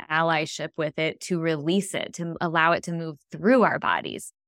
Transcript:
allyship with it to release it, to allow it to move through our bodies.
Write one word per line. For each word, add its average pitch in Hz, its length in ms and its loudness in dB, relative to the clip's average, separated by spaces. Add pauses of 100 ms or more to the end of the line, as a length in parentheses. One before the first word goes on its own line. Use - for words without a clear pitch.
(120)
allyship 160 640 0
with 156 240 -4
it 160 220 -2
to 175 180 -2
release 165 540 0
it, - 220 -6
to 170 260 -6
allow 165 320 2
it 175 100 0
to 175 80 -8
move 165 260 -6 (140)
through 208 320 4
our - 160 2
bodies. - 540 -2 (140)